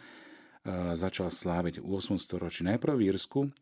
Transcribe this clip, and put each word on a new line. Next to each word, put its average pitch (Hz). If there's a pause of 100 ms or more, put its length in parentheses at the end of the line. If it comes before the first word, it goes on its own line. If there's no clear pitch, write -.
(1000)
začal 90
sláviť 87
v -
ôsmom 95
storočí, 87
najprv 120
v 110 (100)
Írsku - (220)